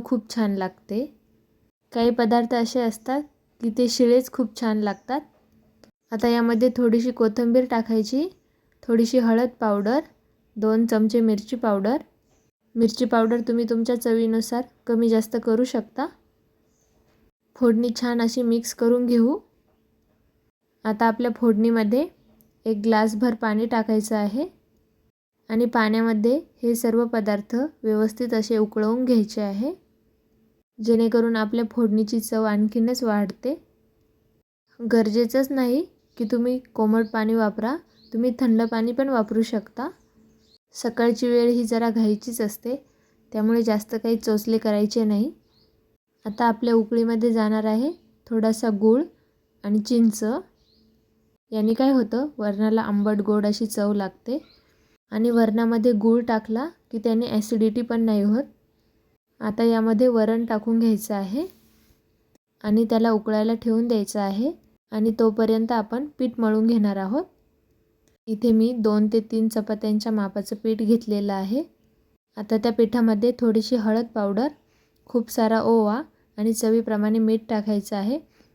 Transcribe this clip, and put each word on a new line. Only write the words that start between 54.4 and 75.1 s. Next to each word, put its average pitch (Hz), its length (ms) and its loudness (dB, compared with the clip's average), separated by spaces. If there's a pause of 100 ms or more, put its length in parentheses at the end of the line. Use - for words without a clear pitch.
आणि 220 180 0
वरणामध्ये 233 640 2
गूळ 226 280 4
टाकला 226 460 -4 (240)
की 233 80 -8
त्याने 233 280 0
ॲसिडिटी 220 540 0
पण 233 200 -2
नाही 214 220 2
होत. 214 200 2 (1000)
आता 220 220 -2
यामध्ये 226 440 2
वरण 226 380 2
टाकून 226 340 -2
घ्यायचं 220 340 0
आहे 202 320 -4 (1200)
आणि 214 220 2
त्याला 226 260 2
उकळायला 214 440 0
ठेवून 226 320 -2
द्यायचं 214 320 -2
आहे 202 320 -2 (400)
आणि 220 280 0
तोपर्यंत 226 520 2
आपण 233 340 -4 (140)
पीठ 247 200 -4
मळून 220 280 2
घेणार 208 300 2
आहोत. 202 260 -4 (1040)
इथे 226 240 0
मी 220 240 4
दोन 214 320 2
ते 226 140 0
तीन 220 280 -2
चपात्यांच्या 214 640 -2
मापाचं 202 440 -4
पीठ 220 220 -2
घेतलेलं 214 560 0
आहे. 196 300 -4 (760)
आता 220 200 -2
त्या 226 160 -2
पिठामध्ये 226 640 2
थोडीशी 226 380 0
हळद 220 280 0
पावडर, 214 420 -2 (580)
खूप 233 260 -4